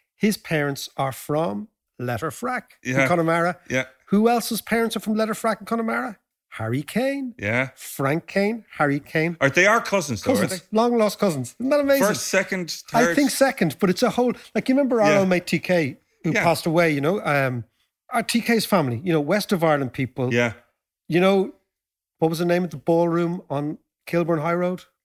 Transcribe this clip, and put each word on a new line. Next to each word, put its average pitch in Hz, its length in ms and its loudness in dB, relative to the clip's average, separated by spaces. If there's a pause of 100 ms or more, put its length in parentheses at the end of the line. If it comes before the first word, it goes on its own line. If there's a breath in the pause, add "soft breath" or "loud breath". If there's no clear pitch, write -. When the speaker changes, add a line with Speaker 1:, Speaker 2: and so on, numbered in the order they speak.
(160 soft breath)
Speaker 1:
his 208 220 0
parents 143 580 -4
are 135 160 -2
from 190 560 -4 (320)
Letterfrack 156 840 -6
in 127 140 -4
Speaker 2:
Yeah. 135 100 2
Speaker 1:
Connemara. 170 520 0 (100)
Speaker 2:
Yeah. 127 160 -2 (220)
Speaker 1:
Who 214 240 4
else's 233 320 -2
parents 226 340 -2
are 196 40 -4
from 214 140 -4
Letterfrack 220 460 -2
in 196 60 -16
Connemara? 233 520 -4 (380)
Harry 117 260 -4
Kane. 262 560 -4
Speaker 2:
Yeah. 120 380 -2
Speaker 1:
Frank 147 500 -4
Kane, 208 400 -2 (100)
Harry 143 240 2
Kane. 160 400 -2
Speaker 2:
Are 139 80 2
they 175 180 4
are 226 140 4
cousins, 147 420 -4
though, 262 100 0
Speaker 1:
Cousins, 202 200 0
Speaker 2:
are 185 40 -2
they? 170 140 -12
Speaker 1:
long 233 280 2
lost 214 200 0
cousins. 143 400 -2
Isn't 262 120 -2
that 294 100 4
amazing? 277 280 4
Speaker 2:
First, 151 180 -2
second, 190 560 -4 (100)
Speaker 1:
I 240 120 4
Speaker 2:
third? - 120 2
Speaker 1:
think 277 140 4
second, 208 500 0
but 190 80 2
it's 185 140 0
a 220 80 2
whole, 247 240 0 (200 loud breath)
like, 208 140 -2
you 262 60 2
remember 254 260 2
our 202 120 6
Speaker 2:
Yeah. 202 80 6
Speaker 1:
old 190 100 2
mate 180 160 0
T 175 120 0
K, 165 380 0 (280)
who 160 80 0
Speaker 2:
Yeah. 202 120 0
Speaker 1:
passed 165 220 2
away, 170 260 2
you 139 80 0
know? 175 240 -2
Um, 135 400 0 (460)
our 233 120 0
T - 200 0
K's 226 240 2
family, 135 360 2
you 180 120 -2
know, 151 60 4
West 185 320 -2
of 165 120 0
Ireland 143 300 0
people. 127 400 -4
Speaker 2:
Yeah. 120 180 2 (560)
Speaker 1:
You 170 120 2
know, 196 340 2 (640)
what 160 100 2
was 165 100 -2
the 180 60 -2
name 175 200 2
of 170 60 -6
the 156 60 -14
ballroom 170 720 0
on 147 300 -6 (280)
Kilburn 165 340 -2
High 170 140 -2
Road, 180 280 -4 (220)